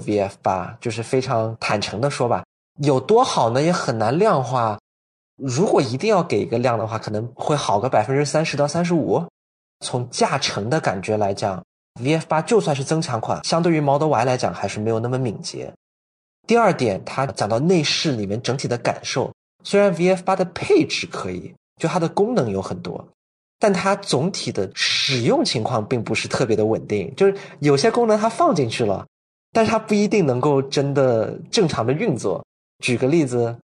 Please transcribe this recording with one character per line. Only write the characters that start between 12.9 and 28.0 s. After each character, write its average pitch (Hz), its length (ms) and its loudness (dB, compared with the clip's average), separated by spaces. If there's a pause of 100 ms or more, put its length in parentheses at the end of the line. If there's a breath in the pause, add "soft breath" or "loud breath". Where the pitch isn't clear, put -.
强 123 180 -2
款， 92 240 -4
相 170 200 0
对 170 100 4
于 156 80 2
Model 143 300 2
Y 117 160 2
来 127 100 2
讲 98 160 -2
还 98 160 -4
是 104 100 -8
没 107 120 -2
有 113 100 0
那 120 80 -4
么 127 100 -2
敏 113 220 -4
捷。 - 320 -12 (760)
第 233 120 4
二 214 120 6
点， 110 360 0
它 135 220 -4
讲 110 200 -4
到 113 100 0
内 165 240 4
饰 - 300 0
里 107 140 -4
面 107 160 -4
整 127 160 -2
体 - 100 -4
的 117 80 -2
感 - 260 -2
受， - 300 -4 (300)
虽 202 180 2
然 202 160 4
V 180 140 2
F 185 120 0
八 190 140 0
的 185 80 0
配 320 420 2
置 - 200 -4
可 - 240 -8
以， - 240 -10 (260)
就 160 80 0
它 170 100 -2
的 165 100 2
功 208 260 0
能 127 160 0
有 95 120 -2
很 92 180 -8
多， - 240 -10 (540)
但 208 140 4
它 196 240 0
总 175 340 -2
体 - 220 -6
的 98 200 -4
使 - 500 -2
用 240 220 2
情 113 200 -2
况 113 200 -2
并 120 200 -2
不 113 100 -4
是 - 140 -4
特 - 180 -2
别 110 80 2
的 107 100 2
稳 107 220 0
定， 101 300 -4
就 196 100 4
是 196 80 4 (240 loud breath)
有 143 180 4
些 220 140 2
功 233 160 2